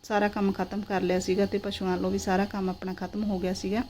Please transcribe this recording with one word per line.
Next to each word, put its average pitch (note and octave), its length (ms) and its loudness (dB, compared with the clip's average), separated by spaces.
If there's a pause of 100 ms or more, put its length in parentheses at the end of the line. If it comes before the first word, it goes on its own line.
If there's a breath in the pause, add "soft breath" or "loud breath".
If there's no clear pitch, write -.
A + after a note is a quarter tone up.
ਸਾਰਾ G#3 260 2
ਕੰਮ G3+ 240 2
ਖਤਮ G3 280 -2
ਕਰ G3 200 0
ਲਿਆ F3+ 200 2
ਸੀਗਾ, F#3 260 2
ਤੇ G3 120 -2
ਪਸ਼ੂਆਂ G3 380 -2
ਵੱਲੋਂ F#3 140 0
ਵੀ G3 80 0
ਸਾਰਾ F#3+ 260 2
ਕੰਮ G3 260 -2
ਆਪਣਾ F#3 240 -6
ਖਤਮ G#3 300 -4
ਹੋ G3+ 140 0
ਗਿਆ F3+ 140 0
ਸੀਗਾ। G3 380 -2